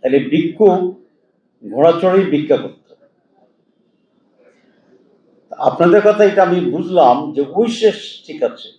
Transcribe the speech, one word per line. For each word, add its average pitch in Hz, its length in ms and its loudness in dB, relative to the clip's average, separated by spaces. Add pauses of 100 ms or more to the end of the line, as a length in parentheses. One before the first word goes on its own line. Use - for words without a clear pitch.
তাহলে 135 160 0
ভিক্ষু 180 760 0 (760)
ঘোড়া 147 300 2
চড়েই 185 240 0
ভিক্ষা 147 320 -2
করত। - 380 -12 (2750)
আপনাদের 170 420 2
কথা 208 240 2
এটা 196 180 2
আমি 180 180 0
বুঝলাম 156 720 0
যে 143 120 -4 (120)
উইশেস 220 680 -4
ঠিক 156 160 -10
আছে - 260 -8 (100)